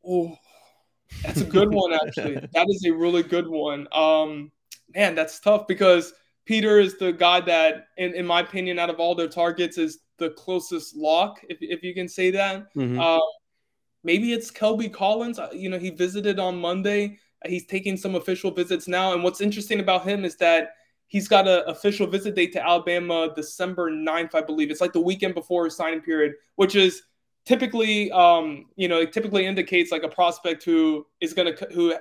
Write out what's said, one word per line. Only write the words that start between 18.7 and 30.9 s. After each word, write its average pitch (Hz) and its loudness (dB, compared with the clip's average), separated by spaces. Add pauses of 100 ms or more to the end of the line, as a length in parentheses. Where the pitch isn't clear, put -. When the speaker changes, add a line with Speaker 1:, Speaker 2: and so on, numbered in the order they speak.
Speaker 1:
now. 185 0
And 175 -2
what's 180 -2
interesting 208 -2
about 185 0
him 196 -2
is 170 -6
that 165 4 (360)
he's 196 -4
got 196 6
an 180 4
official 202 -2
visit 196 -4
date - 0
to 175 -4
Alabama 170 0
December 175 -6
ninth, 160 -4
I 160 2
believe. 156 -2
It's, 151 -8
like, 180 0
the 165 2
weekend 185 -2
before 170 -2
his 160 -6
signing 160 -4
period, 156 0 (240)
which 196 2
is 190 4 (420)
typically, 220 0
um, 170 4 (100)
you 185 -2
know, 170 2
it 160 0
typically 202 -2
indicates, 180 0
like, 160 -4
a 156 -4
prospect 170 -2
who 160 2 (140)